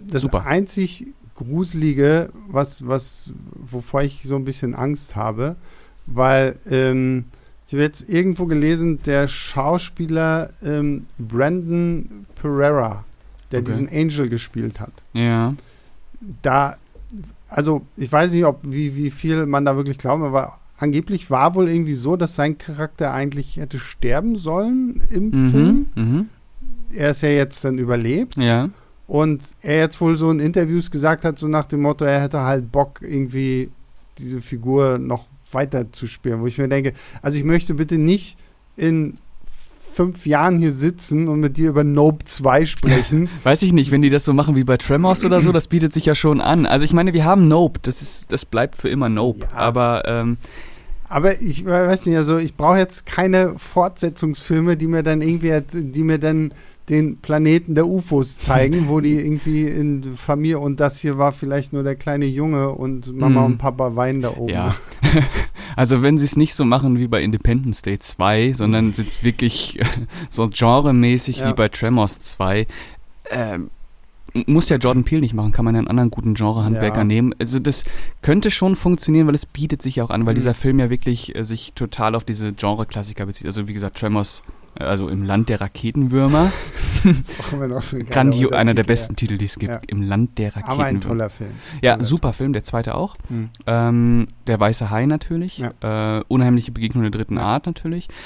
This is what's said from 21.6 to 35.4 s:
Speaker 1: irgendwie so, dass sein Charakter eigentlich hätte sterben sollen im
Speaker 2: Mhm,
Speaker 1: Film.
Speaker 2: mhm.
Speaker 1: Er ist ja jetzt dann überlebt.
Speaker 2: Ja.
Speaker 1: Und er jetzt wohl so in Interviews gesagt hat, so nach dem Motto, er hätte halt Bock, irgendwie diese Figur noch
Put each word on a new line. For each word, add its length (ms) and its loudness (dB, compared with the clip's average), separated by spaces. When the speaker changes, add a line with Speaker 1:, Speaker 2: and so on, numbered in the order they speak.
Speaker 1:
irgendwie 260 0
so, 220 -2
dass 180 -4
sein 240 -2
Charakter 540 -6
eigentlich 440 -6
hätte 220 -8
sterben 580 0
sollen 720 0
im 200 2
Speaker 2:
Mhm, 200 4
Speaker 1:
Film. 440 6
Speaker 2:
mhm. 340 0
Speaker 1:
Er 180 0
ist 120 -2
ja 80 2
jetzt 340 0
dann 140 -2
überlebt. 580 -2
Speaker 2:
Ja. 320 2
Speaker 1:
Und 360 0
er 160 0
jetzt 220 0
wohl 160 4
so 140 2
in 100 2
Interviews 500 0
gesagt 340 0
hat, 140 -2
so 100 -4
nach 180 0
dem 160 -2
Motto, 220 0
er 180 2
hätte 180 -4
halt 320 -2
Bock, 300 -2
irgendwie 680 -4
diese 220 -10
Figur 580 0
noch 280 -6